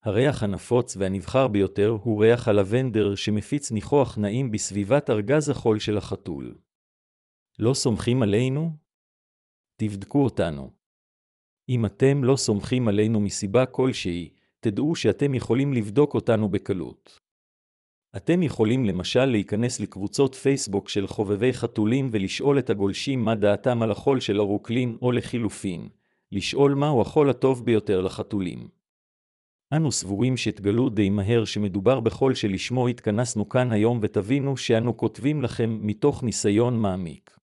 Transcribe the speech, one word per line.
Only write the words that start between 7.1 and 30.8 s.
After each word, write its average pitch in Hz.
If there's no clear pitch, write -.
לא 113
סומכים 123
עלינו? 131
תבדקו 104
אותנו. 80
אם 120
אתם 135
לא 131
סומכים 117
עלינו 107
מסיבה 104
כלשהי, 101
תדעו 120
שאתם 135
יכולים 135
לבדוק 120
אותנו 110
בקלות. 92
אתם 175
יכולים 120
למשל 95
להיכנס 117
לקבוצות 107
פייסבוק 120
של 98
חובבי 104
חתולים 120
ולשאול 110
את -
הגולשים 110
מה 113
דעתם 104
על 110
החול 135
של 107
אברקלין, 113
או 123
לחילופין, 104
לשאול 139
מהו 139
החול 143
הטוב 127
ביותר 107
לחתולים. 92
אנו 151
סבורים 107
שתגלו 110